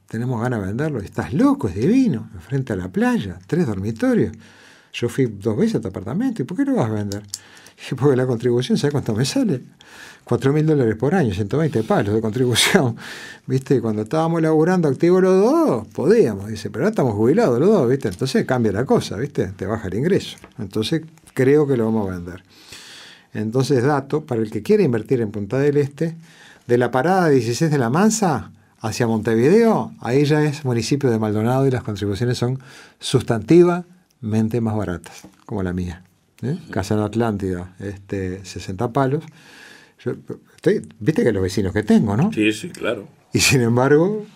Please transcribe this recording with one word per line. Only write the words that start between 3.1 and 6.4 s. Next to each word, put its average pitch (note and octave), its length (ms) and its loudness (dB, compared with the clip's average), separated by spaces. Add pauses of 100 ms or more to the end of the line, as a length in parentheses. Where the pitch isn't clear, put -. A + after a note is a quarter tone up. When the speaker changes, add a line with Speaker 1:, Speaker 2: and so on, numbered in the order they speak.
Speaker 1:
tres E3 180 0
dormitorios. A2+ 640 0 (600)
Yo - 160 -4
fui C3 180 0
dos G#2 300 -4
veces A3 180 0
a C3+ 60 0
tu - 80 -6
apartamento, C#3+ 540 -4